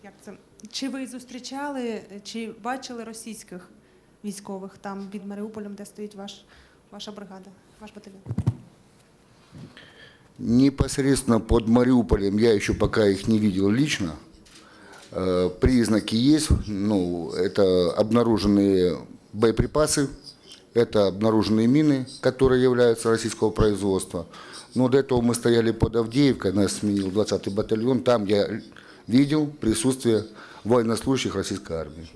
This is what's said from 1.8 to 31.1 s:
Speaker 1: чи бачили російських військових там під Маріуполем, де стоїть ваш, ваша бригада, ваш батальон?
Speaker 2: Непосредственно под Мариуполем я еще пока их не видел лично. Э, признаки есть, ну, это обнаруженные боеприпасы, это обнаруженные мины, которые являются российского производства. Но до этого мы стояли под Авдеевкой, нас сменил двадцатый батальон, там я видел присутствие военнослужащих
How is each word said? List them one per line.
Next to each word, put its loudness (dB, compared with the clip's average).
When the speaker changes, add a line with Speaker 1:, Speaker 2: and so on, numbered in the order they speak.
Speaker 1:
чи -10
бачили -10
російських -16
військових -12
там -12
під -12
Маріуполем, -12
де -16
стоїть -16
ваш, -18
ваша -16
бригада, -18
ваш -20
батальон? -20
Speaker 2:
Непосредственно 2
под 0
Мариуполем 4
я 6
еще 0
пока 2
их 0
не 4
видел 2
лично. -2
Э, 0
признаки 2
есть, 2
ну, -2
это 2
обнаруженные 2
боеприпасы, 0
это 2
обнаруженные 2
мины, 2
которые 2
являются 2
российского 0
производства. 0
Но 2
до 4
этого 2
мы 2
стояли 2
под -2
Авдеевкой, 2
нас 0
сменил -2
двадцатый -2
батальон, 0
там 2
я 0
видел 2
присутствие 0
военнослужащих 0